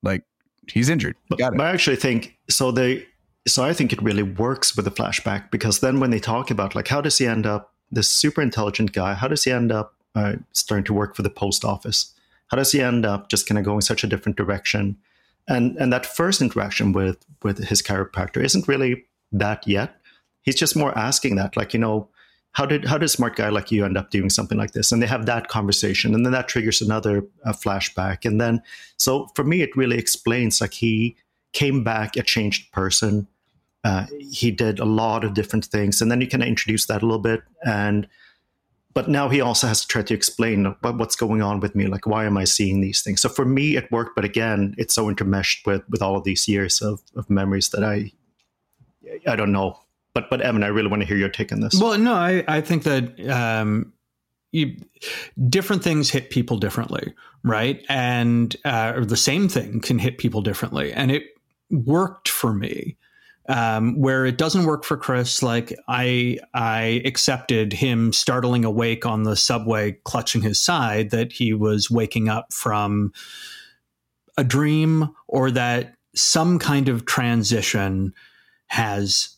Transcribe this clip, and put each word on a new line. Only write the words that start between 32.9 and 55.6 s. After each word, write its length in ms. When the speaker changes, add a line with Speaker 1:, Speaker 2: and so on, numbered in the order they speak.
Speaker 2:
Uh, 220
he 320
did 300
a 40
lot 400
of 100
different 320
things, 360
and 80
then 100
you 60
kinda 200
introduce 400
that 160
a 40
little 140
bit. 220
And, 440
but 160
now 200
he 120
also 260
has 160
to 40
try 160
to 120
explain, 500
"What, 180
what's 180
going 260
on 180
with 140
me. 120
Like, 200
why 180
am 120
I 80
seeing 360
these 220
things?" 180
So 80
for 160
me, 320
it 160
worked, 240
but 80
again, 540
it's 160
so 120
intermeshed 600
with, 220
with 140
all 140
of 80
these 240
years 340
of, 200
of 160
memories 400
that 140
I, 280
I 100
don't 160
know. 260
But, 180
but 100
Evan, 240
I 40
really 200
wanna 160
hear 120
your 120
take 240
on 80
this. 200
Speaker 3:
Well, 180
no, 160
I, 340
I 140
think 220
that, 440
um, 640
you, 260
different 360